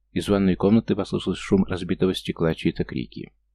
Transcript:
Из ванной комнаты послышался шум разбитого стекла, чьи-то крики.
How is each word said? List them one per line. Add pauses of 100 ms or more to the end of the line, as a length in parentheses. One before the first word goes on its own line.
(120)
Из
ванной
комнаты
послышался
шум
разбитого
стекла,
чьи-то
крики. (240)